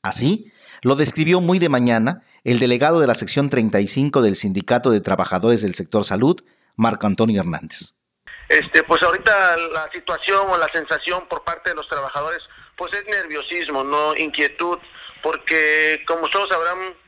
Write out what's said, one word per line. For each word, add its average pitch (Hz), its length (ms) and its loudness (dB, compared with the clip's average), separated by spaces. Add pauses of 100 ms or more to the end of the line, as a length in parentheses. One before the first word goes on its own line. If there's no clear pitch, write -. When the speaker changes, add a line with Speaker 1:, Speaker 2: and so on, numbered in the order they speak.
Speaker 1:
Así 143 520 -2 (300)
lo 127 120 4
describió 156 460 2
muy 180 180 2
de 170 100 2
mañana 123 540 2 (220)
el 120 160 2
delegado 131 400 4
de 143 80 4
la 117 80 4
sección 139 340 0
treinta 110 300 2
y 101 80 0
cinco 139 340 2
del 101 140 4
Sindicato 117 560 0
de 107 80 4
Trabajadores 95 600 0
del 95 120 -2
Sector 98 300 -2
Salud, 120 360 0 (360)
Marco 110 320 0
Antonio 104 320 2
Hernández. 82 540 -4 (540)
Speaker 2:
Este, 156 360 2
pues 156 180 2
ahorita 185 540 2 (180)
la 156 180 -6
situación 185 560 -2
o 185 80 0
la 165 160 0
sensación 160 560 -4
por 160 140 -8
parte 170 280 -6
de 165 60 -6
los 151 120 -10
trabajadores, 147 500 -6 (380)
pues 175 160 -8
es 202 180 -8
nerviosismo, 160 720 -6
no 151 340 0
inquietud, 156 600 -2 (420)
porque 156 840 0
como 165 240 -2
todos 196 180 0
sabrán 175 300 -2 (300)